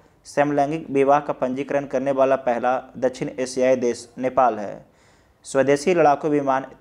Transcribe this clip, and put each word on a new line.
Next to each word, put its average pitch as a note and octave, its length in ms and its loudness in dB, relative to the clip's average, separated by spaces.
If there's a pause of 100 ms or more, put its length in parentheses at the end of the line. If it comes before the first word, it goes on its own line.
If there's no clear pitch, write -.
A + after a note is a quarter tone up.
(260)
समलैंगिक D3 640 -2
विवाह C#3 300 4
का D3 140 -4
पंजीकरण C#3 520 -4
करने C3+ 260 -4
वाला C3+ 240 2
पहला B2 600 -2
दक्षिण B2+ 320 -4 (100)
एशियाई B2+ 360 2
देश A#2+ 420 -4
नेपाल B2+ 420 0
है। G2+ 260 -12 (580)
स्वदेशी C#3+ 500 2
लड़ाकू D3+ 340 4
विमान C3+ 380 0 (160)